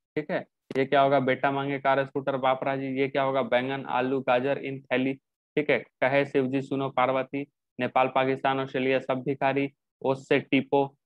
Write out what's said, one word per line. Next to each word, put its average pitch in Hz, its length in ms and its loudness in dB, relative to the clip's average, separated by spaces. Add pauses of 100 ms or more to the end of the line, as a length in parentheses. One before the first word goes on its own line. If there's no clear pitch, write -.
(160)
ठीक 151 160 -6
है, 156 80 -2 (380)
ये 135 80 2
क्या 139 160 4
होगा? 139 200 4
बेटा 131 300 0
मांगे 139 280 -4
कार 135 260 2
स्कूटर 135 320 -4
बापरा 131 380 0
जी, 135 200 -4
ये 135 120 0
क्या 139 160 -2
होगा? 135 200 0
बैंगन, 127 440 -2
आलू, 131 340 -2
गाजर 131 420 0
in 135 200 -8
थैली, 131 300 0
ठीक - 560 -6
है, 135 100 4
कहे 135 460 0
शिव 139 220 0
जी 135 140 -2
सुनो 135 300 -4
पार्वती, 131 540 0 (340)
नेपाल, 127 360 2
पाकिस्तान, 135 440 0
ऑस्ट्रेलिया 135 420 0
सब 127 220 -4
भिखारी, 139 460 0 (320)
ओस 135 260 -2
से 143 140 4
टीपो 139 440 2 (200)